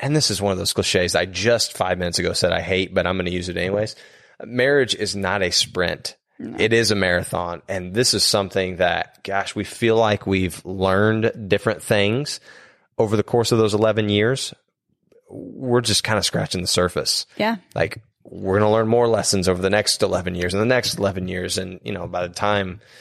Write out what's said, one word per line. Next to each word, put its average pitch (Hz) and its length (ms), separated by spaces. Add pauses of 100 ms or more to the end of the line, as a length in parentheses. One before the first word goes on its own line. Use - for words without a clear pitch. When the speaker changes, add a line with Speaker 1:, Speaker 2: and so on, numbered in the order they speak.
Speaker 1:
and 143 120
this 143 140
is 95 100
one 98 120
of 92 80
those 98 140
cliches 90 420
I 87 100
just 101 500
five 92 220
minutes 90 220
ago 87 140
said 90 200
I 87 80
hate, 92 320
but 87 140
I'm 92 100
gonna 90 140
use 90 180
it 87 80
anyways. 101 380 (500)
Marriage 123 480
is 98 220
not 98 260
a 90 100
sprint. - 640 (220)
Speaker 2:
No. - 220
Speaker 1:
It 110 140
is 113 180
a 107 40
marathon. 87 720
And 92 280
this 127 180
is 107 100
something 92 520
that, 85 480
gosh, 98 320
we 104 80
feel 113 340
like 104 300
we've 95 360
learned 98 880
different 101 320
things 110 580 (600)
over 110 180
the 104 60
course 117 280
of 120 60
those 110 160
eleven 107 360
years. 110 440 (760)
We're 123 520
just 107 220
kinda 107 180
scratching 98 400
the 90 60
surface. - 580 (100)
Speaker 2:
Yeah. 220 200 (180)
Speaker 1:
Like, - 300 (200)
we're 95 360
gonna 107 120
learn 110 180
more 120 180
lessons 98 420
over 90 100
the 95 120
next 104 320
eleven 90 320
years 87 180
and 101 80
the 113 60
next 127 320
eleven 92 280
years. 90 300
And, 92 260
you 110 100
know, 87 120
by 90 220
the 87 60
time, 101 460 (220)